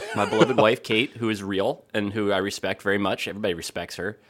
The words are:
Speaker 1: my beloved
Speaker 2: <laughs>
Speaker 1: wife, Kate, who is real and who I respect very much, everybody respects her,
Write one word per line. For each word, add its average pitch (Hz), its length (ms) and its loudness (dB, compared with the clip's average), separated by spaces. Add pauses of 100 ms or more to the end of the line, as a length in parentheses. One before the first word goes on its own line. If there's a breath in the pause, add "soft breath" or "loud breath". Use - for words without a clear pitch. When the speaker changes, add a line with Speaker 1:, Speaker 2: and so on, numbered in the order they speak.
(160)
Speaker 1:
my 104 80 2
beloved 110 320 4
Speaker 2:
<laughs> - 0 -
Speaker 1:
wife, 110 260 4
Kate, 113 300 0
who 117 160 -4
is 107 140 -2
real 98 420 -2 (100)
and 101 180 -2
who 104 200 0
I 95 60 2
respect 98 440 -4
very 101 160 2
much, 101 300 -2
everybody 98 260 -4
respects 85 420 -8
her, 104 220 -8 (120)